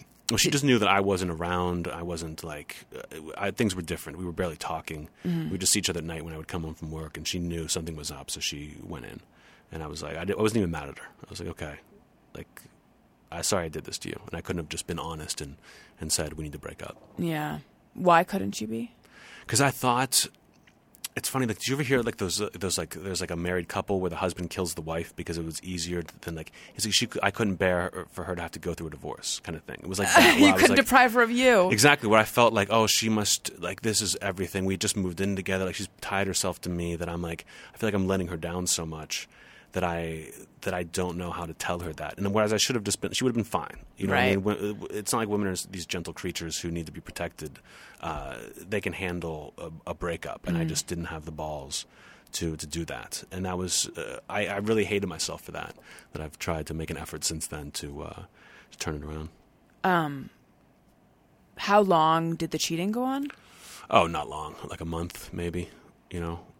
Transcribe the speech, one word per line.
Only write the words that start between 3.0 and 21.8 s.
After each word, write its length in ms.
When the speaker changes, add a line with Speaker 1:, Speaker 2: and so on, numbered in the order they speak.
Speaker 1:
I, 140
things 240
were 80
different. 340
We 80
were 60
barely 240
talking. 520
Speaker 2:
Mm-hmm. 200
Speaker 1:
We 80
would 100
just 100
see 60
each 100
other 120
at 40
night 220
when 80
I 40
would 100
come 160
home 100
from 160
work, 260
and 120
she 100
knew 300
something 280
was 140
up, 220
so 80
she 420
went 240
in. 140
And 120
I 40
was 140
like, 160
I 80
di-, 80
I 80
wasn't 160
even 140
mad 180
at 80
her. 80
I 240
was 100
like, 100
"Okay, 260
like, 240
I, 120
sorry 220
I 40
did 140
this 160
to 100
you." 160
And 100
I 60
couldn't 220
have 60
just 180
been 100
honest 440
and, 160
and 100
said, 220
"We 100
need 100
to 60
break 220
up." 160
Speaker 2:
Yeah. 400
Why 300
couldn't 360
you 60
be? 300
Speaker 1:
'Cause 160
I 80
thought, 560
it's 140
funny, 160
like, 140
did 100
you 60
ever 80